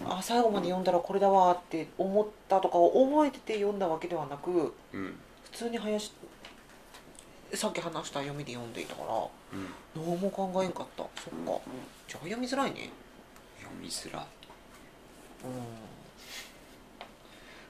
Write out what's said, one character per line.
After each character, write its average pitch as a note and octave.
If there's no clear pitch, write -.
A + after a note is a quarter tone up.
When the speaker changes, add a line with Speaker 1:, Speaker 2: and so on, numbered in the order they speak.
Speaker 1:
あ、 F#3
最 A#3+
後 A3+
ま G3+
で F3
読 F#3
ん F3+
だ F3+
ら F3
こ F3
れ G3
だ G3
わ F#3
っ F3
て D#3
思 G3
っ G#3+
た F#3+
と F3+
か F3+
を F3
覚 D4
え C4
て -
て A3
読 G3+
ん G3+
だ F#3
わ D#3+
け F3
で F3
は D#3
な C#3+
く、 E3
Speaker 2:
う G2
ん。 G2
Speaker 1:
普 -
通 A#3
に A#3
林、 G#3
さ G#3+
っ F3+
き F3
話 D#3+
し -
た C#3+
読 C#3+
み D3
で B2
読 A#2+
ん A#2
で F2
い -
た -
か C#2
ら、 G2
Speaker 2:
う A2
ん。 E3
Speaker 1:
ど F3
う F3
も G3
考 F#3+
え F#3
ん E3+
か -
っ -
た。 -
そ -
っ -
か。 -
じ -
ゃ -
あ -
読 G3
み B3+
づ B3+
ら C4+
い F#3
ね。 A1
Speaker 2:
読 -
み F2
づ -
ら D#2
い。 -
Speaker 1:
う -
ん。 -